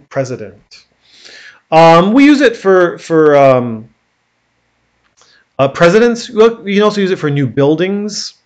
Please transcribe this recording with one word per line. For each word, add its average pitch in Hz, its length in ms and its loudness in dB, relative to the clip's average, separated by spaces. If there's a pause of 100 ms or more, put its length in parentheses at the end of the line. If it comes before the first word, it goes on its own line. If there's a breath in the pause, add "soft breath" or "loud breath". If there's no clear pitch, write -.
president. 120 800 -12 (840 loud breath)
Um, 165 420 4
we 277 120 4
use 285 160 4
it 240 160 0
for, 185 420 0
for, 156 380 0
um, 123 520 0 (1700 soft breath)
uh, 139 100 0
presidents. 220 640 0
Look, 226 360 -2
you 202 80 -6
can 202 80 0
also 208 180 -2
use 185 120 -2
it 185 60 -4
for 151 120 -6
new 143 160 -2
buildings. 180 880 -4 (120)